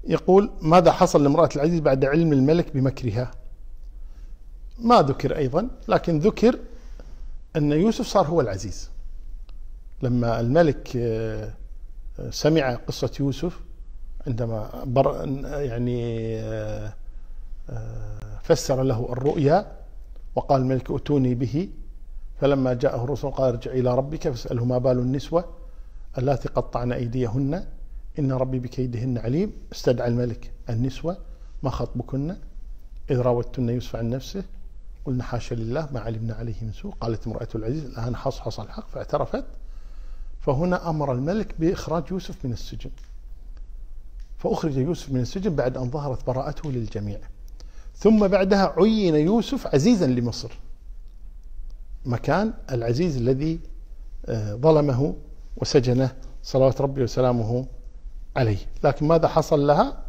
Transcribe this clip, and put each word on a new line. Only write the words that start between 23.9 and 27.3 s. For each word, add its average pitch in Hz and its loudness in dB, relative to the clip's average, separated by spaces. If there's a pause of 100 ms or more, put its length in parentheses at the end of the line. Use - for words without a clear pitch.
ربك 143 0
فاسأله 120 -2
ما 123 2
بال 127 4
النسوة 139 0 (720)
اللاتي 131 2
قطعن 120 -2
أيديهن 127 0 (540)